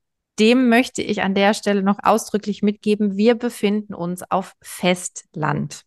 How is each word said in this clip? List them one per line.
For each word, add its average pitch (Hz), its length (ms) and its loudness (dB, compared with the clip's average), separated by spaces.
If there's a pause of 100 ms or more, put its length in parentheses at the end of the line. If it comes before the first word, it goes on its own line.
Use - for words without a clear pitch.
(380)
dem 247 300 4
möchte 233 340 2
ich 208 200 -4
an 190 140 0
der 196 180 4
Stelle 202 300 -2
noch 196 200 0
ausdrücklich 208 580 -2
mitgeben, 208 540 0
wir 220 200 4
befinden 214 580 -4
uns 175 360 -8
auf 185 320 -4
Festland. - 1300 -4